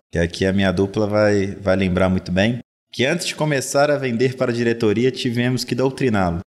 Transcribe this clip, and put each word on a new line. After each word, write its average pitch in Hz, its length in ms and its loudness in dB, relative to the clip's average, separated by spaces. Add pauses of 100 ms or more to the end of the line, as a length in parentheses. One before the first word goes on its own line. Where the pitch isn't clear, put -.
(140)
que 85 60 -2
aqui 85 260 0
a 95 80 2
minha 98 180 2
dupla 98 360 0
vai, 104 400 2
vai 98 280 -2
lembrar 92 320 2
muito 92 240 -2
bem, 107 280 0 (340)
que 120 120 -2
antes 170 220 -2
de - 80 -8
começar 147 560 0
a 143 60 2
vender 127 400 0
para 127 120 0
a 117 60 -2
diretoria, 117 560 2
tivemos 123 540 -2
que - 100 -2
doutriná-lo. 113 640 0 (140)